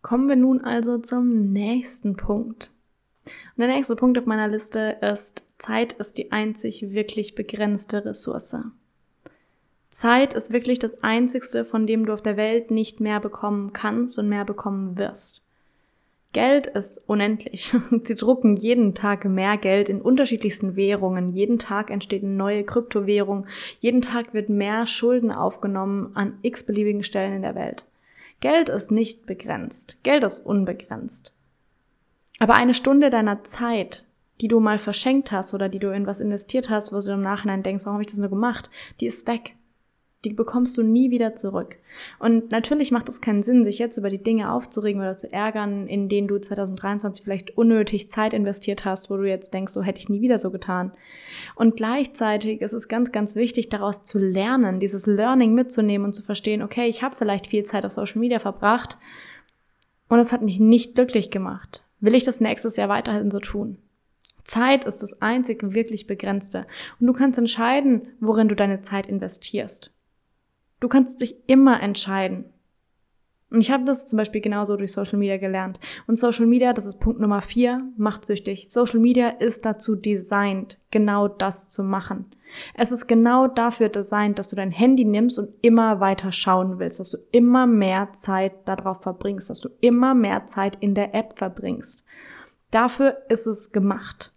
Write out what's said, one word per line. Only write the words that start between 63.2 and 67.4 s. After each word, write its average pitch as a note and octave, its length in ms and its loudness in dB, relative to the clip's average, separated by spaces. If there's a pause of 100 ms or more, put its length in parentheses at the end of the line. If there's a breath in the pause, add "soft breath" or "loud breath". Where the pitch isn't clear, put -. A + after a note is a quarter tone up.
so G3+ 80 -4
tun?“ G3+ 380 -8 (680)
Zeit C4 400 2
ist G#3 180 -6
das - 200 -12
einzig A3+ 520 -2
wirklich A3+ 340 -4
Begrenzte. G3 580 -6 (340 loud breath)
Und A#3+ 80 4
du B3+ 60 4
kannst B3+ 260 2
entscheiden, A#3 720 2 (100)